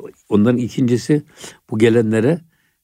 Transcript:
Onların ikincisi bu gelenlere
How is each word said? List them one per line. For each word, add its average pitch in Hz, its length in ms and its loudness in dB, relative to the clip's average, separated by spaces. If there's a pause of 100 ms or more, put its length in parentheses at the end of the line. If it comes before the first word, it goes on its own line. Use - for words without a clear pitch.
(300)
Onların 110 280 2
ikincisi 123 680 -2 (460)
bu 113 80 -6
gelenlere 113 640 2 (420)